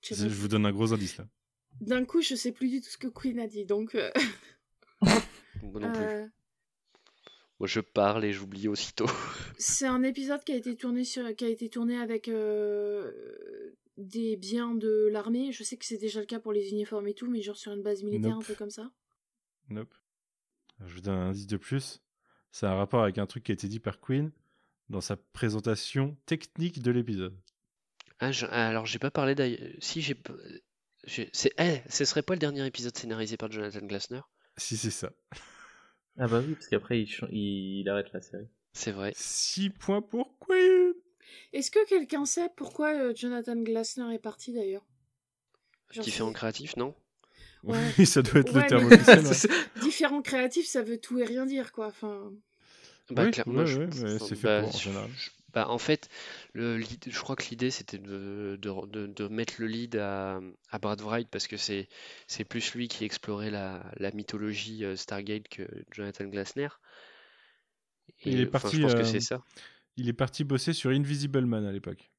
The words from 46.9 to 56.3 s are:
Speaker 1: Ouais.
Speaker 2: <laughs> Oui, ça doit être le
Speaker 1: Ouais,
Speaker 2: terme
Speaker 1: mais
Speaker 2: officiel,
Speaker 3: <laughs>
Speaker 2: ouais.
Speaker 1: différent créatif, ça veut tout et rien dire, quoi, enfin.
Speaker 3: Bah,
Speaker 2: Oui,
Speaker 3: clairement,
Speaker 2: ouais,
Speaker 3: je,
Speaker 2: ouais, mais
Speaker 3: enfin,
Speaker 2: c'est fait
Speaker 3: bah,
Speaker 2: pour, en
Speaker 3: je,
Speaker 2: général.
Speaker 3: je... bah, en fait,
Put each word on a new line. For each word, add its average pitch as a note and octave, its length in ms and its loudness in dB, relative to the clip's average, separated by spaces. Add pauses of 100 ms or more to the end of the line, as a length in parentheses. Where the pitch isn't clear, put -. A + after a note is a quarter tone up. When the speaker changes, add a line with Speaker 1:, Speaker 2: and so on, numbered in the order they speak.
Speaker 1:
Ouais. B2+ 300 0
Speaker 2:
<laughs> - 40 6
Oui, F#3+ 80 12
ça - 160 6
doit C#3+ 180 8
être C3 120 2
le C3+ 100 8
Speaker 1:
Ouais, - 20 6
Speaker 2:
terme A#2+ 220 8
Speaker 1:
mais - 0 -
Speaker 2:
officiel, F#3+ 400 12
Speaker 3:
<laughs> - 0 -
Speaker 2:
ouais. C3+ 100 6 (400)
Speaker 1:
différent C#4+ 460 2
créatif, C4 440 0
ça B3 160 0
veut A#3 180 -4
tout B3 180 -4
et B3 60 2
rien B3 220 -2
dire, C4+ 260 -4
quoi, A3 160 -8
enfin. G#3 440 -10 (800)
Speaker 3:
Bah, B2 160 4
Speaker 2:
Oui, - 20 6
Speaker 3:
clairement, C3 360 2
Speaker 2:
ouais, - 20 2
Speaker 3:
je, C3+ 140 2
Speaker 2:
ouais, E3+ 140 -2
mais G#2+ 260 -2
Speaker 3:
enfin, G#2+ 80 -8
Speaker 2:
c'est G#2 80 -4
fait A2 120 2
Speaker 3:
bah, - 20 6
Speaker 2:
pour, G#2+ 240 4
en - 40 -4
Speaker 3:
je, - 20 -4
Speaker 2:
général. G2+ 360 -4
Speaker 3:
je... - 140 -10 (220)
bah, A2 160 0
en A#2+ 100 -2
fait, - 300 0 (440)